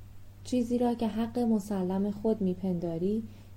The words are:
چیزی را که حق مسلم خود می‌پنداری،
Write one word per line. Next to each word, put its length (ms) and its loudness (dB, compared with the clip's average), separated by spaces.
چیزی 340 0
را 160 4
که 140 0
حق 300 -2
مسلم 720 2
خود 300 0
می‌پنداری، 840 0